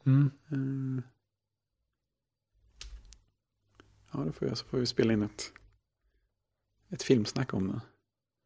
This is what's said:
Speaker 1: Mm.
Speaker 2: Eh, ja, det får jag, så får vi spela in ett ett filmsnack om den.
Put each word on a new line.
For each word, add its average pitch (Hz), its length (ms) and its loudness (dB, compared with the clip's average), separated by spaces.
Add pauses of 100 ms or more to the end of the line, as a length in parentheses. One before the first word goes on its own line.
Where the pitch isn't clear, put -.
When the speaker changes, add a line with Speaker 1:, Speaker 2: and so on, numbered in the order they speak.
Speaker 1:
Mm. 139 240 6 (200)
Speaker 2:
Eh, 135 540 -4 (3000)
ja, - 120 -6
det 156 80 -4
får - 160 -4
jag, - 100 -4
så - 60 -12
får 135 140 -4
vi 123 80 0
spela 117 260 2
in 104 100 2
ett - 300 -8 (1400)
ett 170 120 -8
filmsnack 123 520 2
om 95 140 0
den. 117 120 -4 (640)